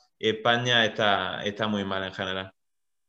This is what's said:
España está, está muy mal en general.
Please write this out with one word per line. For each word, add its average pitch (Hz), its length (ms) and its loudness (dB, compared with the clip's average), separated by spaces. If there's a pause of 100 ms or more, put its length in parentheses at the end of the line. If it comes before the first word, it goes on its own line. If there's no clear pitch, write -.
(180)
España 117 680 2
está, 98 580 0
está 104 260 -2
muy 101 160 0
mal 95 200 -4
en 92 100 -8
general. 95 380 -6 (560)